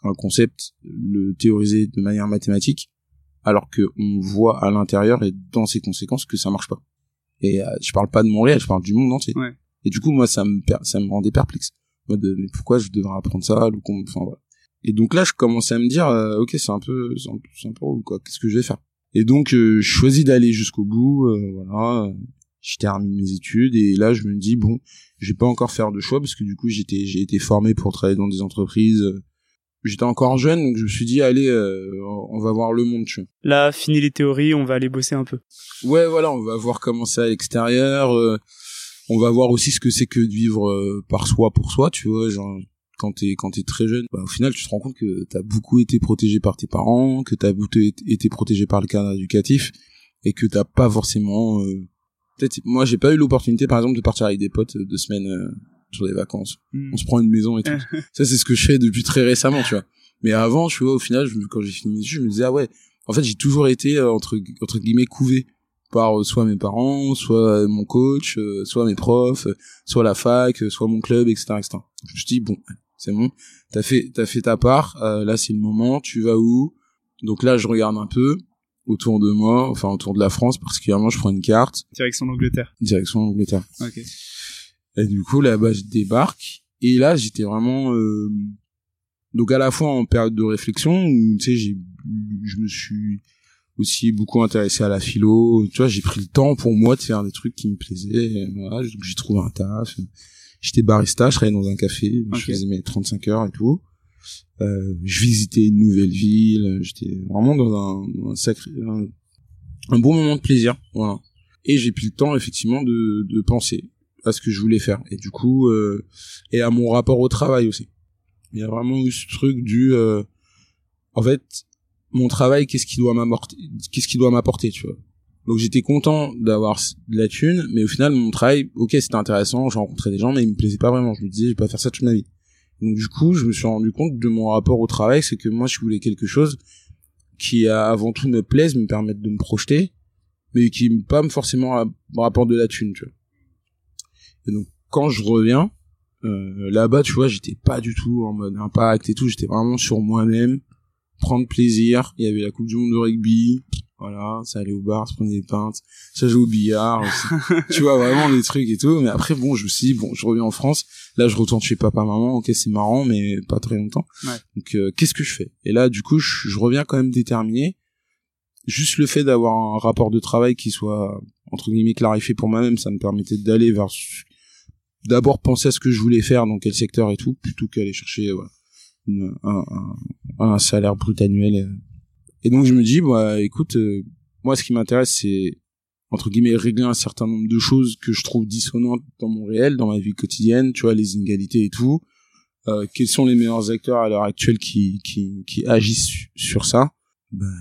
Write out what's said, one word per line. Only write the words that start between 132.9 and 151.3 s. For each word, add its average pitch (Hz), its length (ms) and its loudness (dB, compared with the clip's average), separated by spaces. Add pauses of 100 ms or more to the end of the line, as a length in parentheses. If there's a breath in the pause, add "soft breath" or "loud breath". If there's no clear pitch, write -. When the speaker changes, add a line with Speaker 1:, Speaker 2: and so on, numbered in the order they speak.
Speaker 1:
du 107 120 -4
coup, 165 260 2
je 151 120 2
me 117 60 2
suis 117 160 -2
rendu 110 240 0
compte 147 260 -4
de 117 100 -2
mon 113 200 0
rapport 110 320 2
au 113 80 0
travail, 117 340 2
c'est 131 160 -4
que 113 120 -4
moi, 117 180 -2
je - 120 -6
voulais 107 200 -2
quelque 107 260 -4
chose 143 320 2 (800 soft breath)
qui, 113 300 2
avant 110 440 2
tout, 123 160 -4
me 120 140 2
plaise, 143 340 2
me 113 120 0
permette 107 340 -4
de 107 80 -4
me 107 80 -4
projeter, 143 540 0 (640)
mais 120 160 4
qui 120 180 2
me, 113 140 2
pas 143 180 2
me 156 80 0
forcément 127 420 -2
ra-, 117 140 0
me - 360 -6
rapporte 117 280 2
de 117 60 4
la 117 120 4
thune, 107 260 -6
tu - 100 -18
vois. - 100 -20 (1300 soft breath)
Et 110 40 -4
donc, 104 160 -6 (220)
quand 147 200 0
je 113 140 -2
reviens, 113 480 4 (520)
euh, 98 480 -6
là-bas, 117 320 4
tu - 100 -6
vois, 131 140 2
j'étais 107 280 -6
pas 123 260 0
du 113 140 -6
tout 120 300 -2
en 107 80 -6
mode 101 240 -6
impact 110 520 0
et 107 40 2
tout, 127 140 -2
j'étais - 200 -4
vraiment 117 300 0
sur 117 220 -2
moi-même, 113 640 2 (580)
prendre 123 280 0